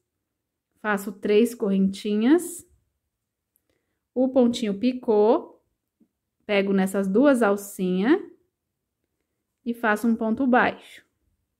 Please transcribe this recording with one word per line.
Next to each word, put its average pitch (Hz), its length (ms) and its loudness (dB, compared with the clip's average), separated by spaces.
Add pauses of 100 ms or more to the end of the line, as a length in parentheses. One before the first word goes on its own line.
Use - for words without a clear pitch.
(800)
faço 202 320 -4
três 214 420 2
correntinhas, 208 1120 0 (1500)
o 254 140 0
pontinho 233 500 0
picô, 247 840 0 (840)
pego 202 280 0
nessas 196 340 -2
duas 240 340 2
alcinhas 202 800 0 (1400)
e 233 100 -8
faço 220 340 -2
um 226 80 2
ponto 226 300 -4
baixo. - 600 -2 (540)